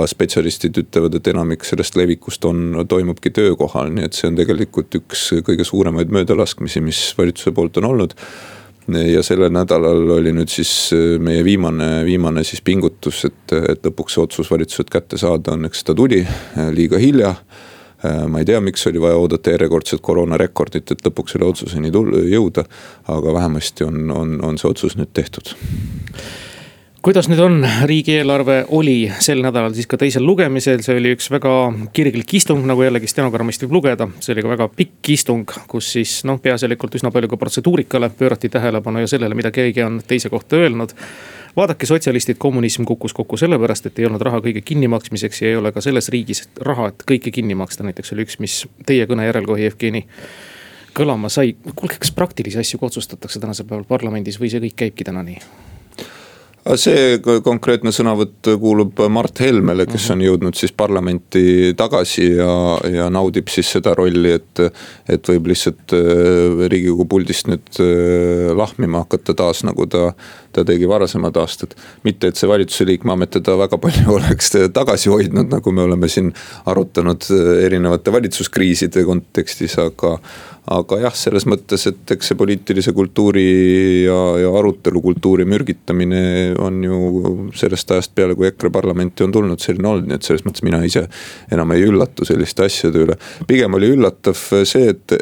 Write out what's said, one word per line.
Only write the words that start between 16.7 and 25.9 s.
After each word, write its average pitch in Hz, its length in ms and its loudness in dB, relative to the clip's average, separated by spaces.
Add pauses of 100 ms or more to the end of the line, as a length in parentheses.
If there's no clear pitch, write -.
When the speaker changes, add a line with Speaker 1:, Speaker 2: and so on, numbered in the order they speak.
Speaker 1:
liiga 85 320 2
hilja. 120 320 4 (680)
Äh, 78 260 -2
ma 78 80 -2
ei 80 80 0
tea, 110 160 4
miks 95 240 -4
oli 85 160 0
vaja 85 160 4
oodata 82 380 0
järjekordset 82 440 0
koroonarekordit, 85 960 -2
et - 160 -6
lõpuks - 240 -6
selle 90 160 2
otsuseni 80 400 -4
tul-, 101 240 2 (160)
jõuda, 98 380 0 (400)
aga 78 260 0
vähemasti 80 560 -2
on, 78 240 -4
on, 80 320 -4
on 78 160 -4
see 80 80 2
otsus - 240 -4
nüüd 76 220 -6
tehtud. - 400 -6 (1500)